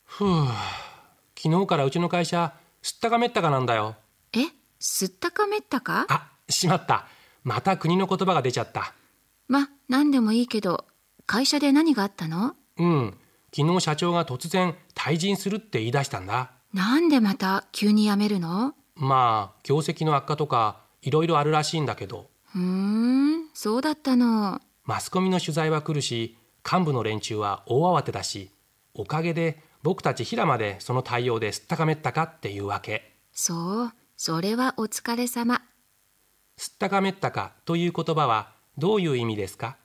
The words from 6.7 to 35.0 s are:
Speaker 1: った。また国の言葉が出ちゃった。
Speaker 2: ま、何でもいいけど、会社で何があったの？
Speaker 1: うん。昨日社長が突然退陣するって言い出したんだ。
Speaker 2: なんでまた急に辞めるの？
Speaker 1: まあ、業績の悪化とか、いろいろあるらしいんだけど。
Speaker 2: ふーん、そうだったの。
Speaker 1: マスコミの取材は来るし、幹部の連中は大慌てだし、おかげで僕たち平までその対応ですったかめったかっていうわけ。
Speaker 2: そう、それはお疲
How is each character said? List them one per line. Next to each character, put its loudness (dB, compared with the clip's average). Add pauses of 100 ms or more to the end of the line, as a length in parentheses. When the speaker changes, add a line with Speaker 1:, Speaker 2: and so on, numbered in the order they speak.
Speaker 1:
っ -4
た。 0 (360)
ま -2
た 2
国 2
の 2
言 -2
葉 2
が 2
出 0
ち -2
ゃ -2
っ -20
た。 -6 (540)
Speaker 2:
ま、 2 (180)
何 4
で 4
も 2
い 4
い -4
け -2
ど、 -2 (420)
会 2
社 2
で 4
何 6
が 0
あ 0
っ -6
た -8
の？ -4 (220)
Speaker 1:
う 0
ん。 2 (380)
昨 2
日 0
社 0
長 0
が 2
突 -8
然 0 (180)
退 -2
陣 0
す -4
る -2
っ -6
て -4
言 -2
い -4
出 2
し -8
た -8
ん -12
だ。 -4 (240)
Speaker 2:
な 2
ん 4
で 6
ま 2
た -2
急 2
に 4
辞 2
め 2
る 0
の？ -2 (200)
Speaker 1:
ま 2
あ、 -20
業 0
績 -2
の 2
悪 -2
化 -2
と -2
か、 0 (180)
い -6
ろ 2
い 0
ろ 4
あ 2
る 0
ら 2
し -6
い 0
ん -2
だ -4
け -10
ど。 -14 (160)
Speaker 2:
ふ -10
ー 0
ん、 2
そ -2
う 0
だ 0
っ -6
た 0
の。 2 (240)
Speaker 1:
マ -4
ス -10
コ 0
ミ 2
の 2
取 -6
材 0
は 0
来 -4
る -2
し、 -6 (320)
幹 2
部 0
の 0
連 -2
中 -6
は -4
大 4
慌 2
て -6
だ -6
し、 -8 (440)
お -8
か -4
げ -2
で -2 (200)
僕 0
た 0
ち -6
平 -2
ま 2
で -2
そ -4
の 0
対 -2
応 0
で -2
す -10
っ -20
た -4
か 2
め 4
っ -2
た -6
か 0
っ -8
て -8
い -8
う -6
わ -4
け。 -10 (180)
Speaker 2:
そ -4
う、 -8 (240)
そ -4
れ -2
は 0
お -2
疲 -6